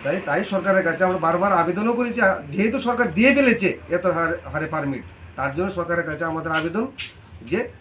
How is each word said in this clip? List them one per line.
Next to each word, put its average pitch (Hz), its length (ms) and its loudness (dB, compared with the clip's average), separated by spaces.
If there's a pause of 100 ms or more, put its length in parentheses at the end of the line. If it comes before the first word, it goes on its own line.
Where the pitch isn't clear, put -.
তাই, 170 220 -2
তাই 151 180 0
সরকারের 190 400 2
কাছে 165 200 0
আমরা 185 140 2
বারবার 175 360 2
আবেদনও 180 400 2
করেছি, 240 280 -2
আ, 190 200 2 (100)
যেহেতু 220 280 0
সরকার 233 340 0
দিয়ে 240 200 6
ফেলেছে 233 440 4 (120)
এত 175 160 0
হার-, 165 440 0
হারে 151 160 -4
পারমিট, 143 380 -4 (320)
তার 135 200 -4
জন্য 185 160 -2
সরকারের 170 340 -2
কাছে 156 200 -6
আমাদের 160 260 -4
আবেদন 165 360 -2 (640)
যে 220 200 -2 (120)